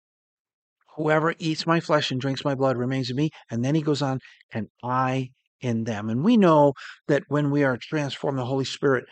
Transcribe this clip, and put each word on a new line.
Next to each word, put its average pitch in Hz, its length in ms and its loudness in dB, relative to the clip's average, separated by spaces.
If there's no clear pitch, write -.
"Whoever 156 420 2
eats 160 280 -4
my 165 140 4
flesh 151 300 0
and 127 100 -2
drinks 135 240 -4
my 143 100 0
blood 131 220 0
remains 123 340 -2
in 123 60 -6
me." 151 140 0
And 117 140 -4
then 139 100 0
he 160 80 0
goes 147 200 -2
on, 131 160 -2
"And 107 200 -8
I 131 480 -2
in 113 240 -2
them." 110 240 -6
And 120 160 -2
we 240 120 4
know 156 380 6
that 139 220 0
when 147 220 0
we 147 120 2
are 127 140 2
transformed, 143 640 -6
the 127 80 -4
Holy 135 180 -2
Spirit 135 480 -2